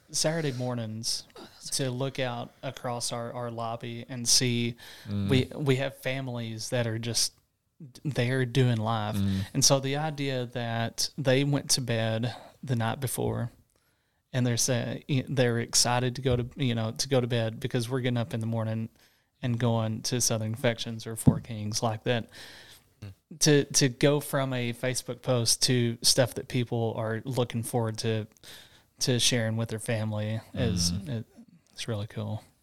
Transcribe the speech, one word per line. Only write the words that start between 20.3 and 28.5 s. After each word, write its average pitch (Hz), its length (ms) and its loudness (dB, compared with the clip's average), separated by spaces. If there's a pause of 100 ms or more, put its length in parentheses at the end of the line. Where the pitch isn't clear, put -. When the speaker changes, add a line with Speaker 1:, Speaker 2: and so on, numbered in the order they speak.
Speaker 1:
Confections 113 540 -2
or 113 80 -8
Four - 240 6
Kings 107 440 -6
like 113 200 0
that. 120 260 0 (1080)
To, 147 260 6
to 143 240 4
go 143 300 4
from 135 340 -2
a 120 200 -2
Facebook 123 480 -4
post 120 420 2
to 120 380 4
stuff - 340 4
that - 120 -8
people 117 500 -2
are 110 280 -4
looking 123 380 -2
forward 113 360 -2
to, 110 280 -2 (720)